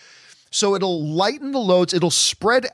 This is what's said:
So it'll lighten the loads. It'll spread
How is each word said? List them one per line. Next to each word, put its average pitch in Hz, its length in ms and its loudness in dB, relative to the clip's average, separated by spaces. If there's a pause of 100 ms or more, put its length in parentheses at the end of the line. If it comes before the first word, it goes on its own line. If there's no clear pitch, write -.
(500)
So 202 240 0
it'll 175 320 -2
lighten 220 460 -2
the 269 60 -2
loads. 180 340 2
It'll 175 180 0
spread 240 640 0